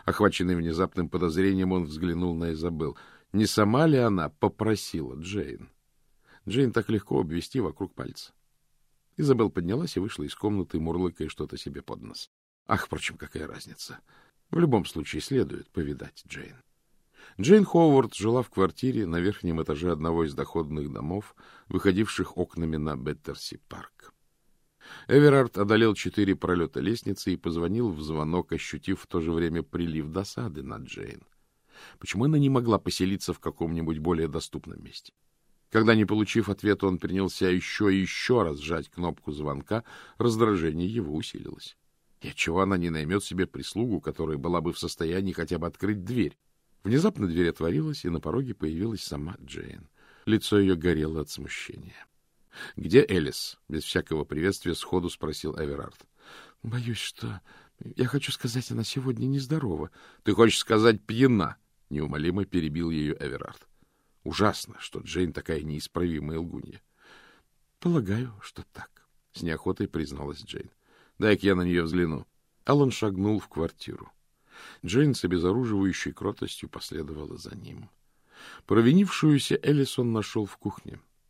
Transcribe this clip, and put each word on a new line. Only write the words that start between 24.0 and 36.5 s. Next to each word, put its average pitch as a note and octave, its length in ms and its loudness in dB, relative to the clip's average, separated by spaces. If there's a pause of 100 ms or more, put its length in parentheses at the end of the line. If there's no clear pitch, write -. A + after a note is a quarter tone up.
Эверард C#3 500 8
одолел G#2+ 360 6
четыре G2 420 0
пролёта E2 440 0
лестницы G2 540 -2
и E2+ 40 -2
позвонил F2 540 -2
в D2+ 100 -8
звонок, D#2 500 -2
ощутив E2 500 -6
в - 60 -20
то F2+ 120 -2
же E2 120 -2
время E2 320 0
прилив D#2+ 440 -4
досады F2+ 560 -8
на G#2 140 -12
Джейн. - 460 -14 (760)
Почему G#2 260 -2
она D3+ 120 4
не C#3+ 120 6
могла A#2+ 300 4
поселиться F#2 540 0
в - 60 -8
каком-нибудь D#2+ 600 -4
более E2 280 0
доступном - 560 -10
месте? - 300 -20 (580)
Когда, A2 240 6
не G#2+ 100 6
получив G#2+ 440 2
ответа, G2+ 360 2